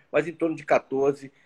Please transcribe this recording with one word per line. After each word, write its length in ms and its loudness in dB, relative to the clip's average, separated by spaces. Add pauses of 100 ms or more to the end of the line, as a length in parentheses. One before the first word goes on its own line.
mas 180 0
em 60 -10
torno 220 -2
de 100 -14
quatorze, 680 0 (140)